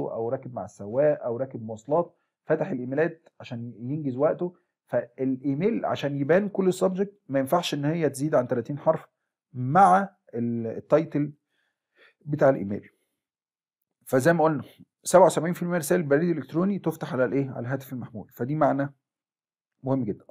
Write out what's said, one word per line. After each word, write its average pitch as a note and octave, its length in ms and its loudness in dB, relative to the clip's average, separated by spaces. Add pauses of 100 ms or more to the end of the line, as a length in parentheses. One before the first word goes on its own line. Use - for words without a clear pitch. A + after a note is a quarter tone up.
(140)
او A2+ 160 -4
راكب B2+ 240 -8
مع G2+ 120 -8
السواق C3 580 -2
او A#2 140 -4
راكب B2+ 260 -8
مواصلات، C#3 520 -4 (300)
فتح D#3 240 0
الايميلات C#3 600 -4 (100)
عشان A#2 400 -12
ينجز C3+ 380 -6
وقته، F3 380 -2 (300)
فالايميل C#3 1000 -2
عشان C#3 320 -4
يبان E3 320 2
كل G3 180 0
السبجكت F#3 460 0 (160)
ما C3+ 100 0
ينفعش E3 340 0
ان C#3+ 120 -4
هي D#3+ 240 0
تزيد C#3 260 -2
عن B2 120 2
تلاتين B2+ 320 -4
حرف D#3 280 0 (460)
مع F3+ 560 4 (260)
ال-، A#2 320 -2 (100)
التايتل D3+ 540 0 (920)
بتاع D3 240 4
الايميل. G2+ 400 -2 (1160)
فزي C3 280 2
ما E3 100 2
قلنا، D3+ 200 2 (400)
سبعة F3+ 220 8
وسبعين E3 280 2
في E3+ 100 -6
المية F3 140 -2
رسائل F3 240 0
البريد D3+ 280 2
الالكتروني E3+ 500 -2
تفتح D#3 340 -6
على B2+ 120 2
الايه؟ C3 240 -2
على B2 100 -10
الهاتف C3 340 -6
المحمول، A2+ 400 -12
فدي B2+ 220 -4
معنى C#3 380 0 (920)
مهم C3 200 -2
جدًا. G2+ 280 -8